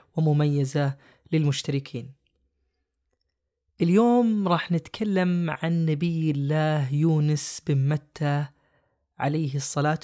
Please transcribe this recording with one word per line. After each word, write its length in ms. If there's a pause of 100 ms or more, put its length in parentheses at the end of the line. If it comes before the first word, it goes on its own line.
(160)
ومميزة 800 (360)
للمشتركين. 800 (1700)
اليوم 680
راح 240
نتكلم 760
عن 360
نبي 440
الله 640
يونس 720
بن 220
متى 580 (720)
عليه 360
الصلاة 500